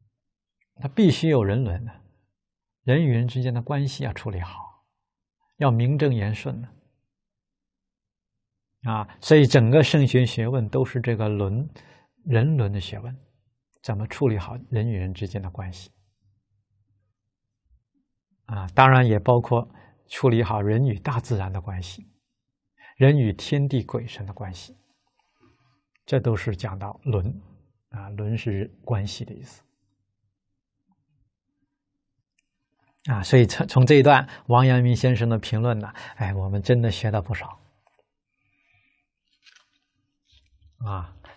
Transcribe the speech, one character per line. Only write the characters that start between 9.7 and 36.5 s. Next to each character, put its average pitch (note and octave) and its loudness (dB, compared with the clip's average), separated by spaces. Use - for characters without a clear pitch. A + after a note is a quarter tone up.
圣 C#3+ 4
贤 B2+ 4
学 A#2 -4
问 B2 -2
都 C3 0
是 B2 -4
这 A#2 -2
个 G#2+ -2
伦， G#2 -2
人 C#3+ 2
伦 G2+ -2
的 G2+ -6
学 G#2 -12
问， B2 -14
怎 A2 -6
么 G#2 -6
处 - -2
理 A2 0
好 A2 -10
人 A2+ -2
与 G#2+ -4
人 F#2 -4
之 G2 -8
间 G2+ -8
的 F#2+ -10
关 F#2 -10
系。 - -20
啊， G2+ -8
当 C3 6
然 B2+ 6
也 G#2+ 2
包 B2 2
括 A#2 -2
处 - 0
理 A2+ 2
好 G#2+ -2
人 G#2+ 0
与 G#2 -2
大 A#2+ -4
自 A2+ -4
然 F#2+ -6
的 F#2+ -6
关 F2+ -8
系， - -16
人 C#3 6
与 A2+ 2
天 C#3+ -2
地 C3+ -2
鬼 A#2 -8
神 - -12
的 G2 -14
关 F#2 -12
系， - -20
这 C3+ 0
都 A#2 0
是 G2+ -6
讲 F#2+ -10
到 G2+ -12
“伦”， A2+ -4
啊， G2 -14
“伦” G#2 -6
是 G2+ -4
关 G2+ -4
系 - -10
的 - -18
意 - -18
思。 - -20
啊， G#2 -2
所 C3 4
以 A#2+ 8
从， - -4
从 B2+ 4
这 D3 8
一 C3+ 8
段 C3 6
王 B2 6
阳 B2+ 4
明 B2 4
先 B2+ 2
生 A#2 0
的 A2+ 0
评 G#2+ -4
论 A#2 0
呢， G#2 -10
哎， G2 -6
我 F#2+ -4
们 G2+ -2